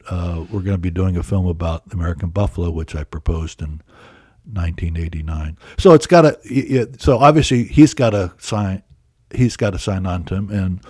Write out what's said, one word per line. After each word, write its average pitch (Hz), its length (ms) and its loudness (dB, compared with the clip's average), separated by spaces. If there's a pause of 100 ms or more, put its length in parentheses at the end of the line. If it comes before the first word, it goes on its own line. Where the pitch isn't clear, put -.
uh, 87 420 -6
we're 101 100 -6
gonna 98 180 -2
be 90 120 -4
doing 92 260 -2
a 87 60 -2
film 95 240 -2
about 82 360 -4 (100)
American 85 380 -4
Buffalo, 90 400 -2
which 80 240 -6
I 76 100 -6
proposed 80 560 -6
in 78 220 -10 (680)
nineteen 85 460 -6
eighty-nine. 78 600 -8 (200)
So 185 140 6
it's - 140 6
gotta, 160 320 4 (120)
y-, 131 200 0
y-, 127 160 2 (120)
so 131 200 2
obviously 135 460 4
he's 147 300 6
gotta 104 440 0
sign, 98 440 -4 (520)
he's 123 220 2
gotta 101 220 -2
sign 95 280 -4
on 90 180 -4
to 95 100 -6
him, 98 160 -4
and 95 400 -2